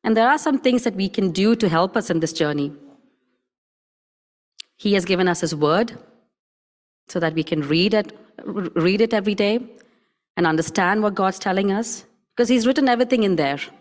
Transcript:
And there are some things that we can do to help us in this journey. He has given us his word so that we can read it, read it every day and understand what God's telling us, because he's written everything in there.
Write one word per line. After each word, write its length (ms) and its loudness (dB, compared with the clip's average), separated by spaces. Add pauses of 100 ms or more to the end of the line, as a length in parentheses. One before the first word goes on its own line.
And 120 0
there 120 4
are 100 2
some 220 0
things 240 2
that 100 -2
we 140 -2
can 240 -2
do 240 2
to 120 0
help 280 0
us 120 -2
in 120 0
this 120 -2
journey. 380 -2 (2000)
He 160 -2
has 120 2
given 220 2
us 140 0
his 120 -2
word 460 0 (1080)
so 100 -6
that 160 -2
we 80 -2
can 200 -2
read 300 0
it, 240 -2 (280)
read 560 -2
it 120 2
every 220 -2
day 240 0 (800)
and 100 0
understand 560 0
what 140 -2
God's 240 -2
telling 320 0
us, 320 -6 (320)
because 120 2
he's 200 4
written 200 2
everything 360 2
in 100 2
there. 240 -2 (220)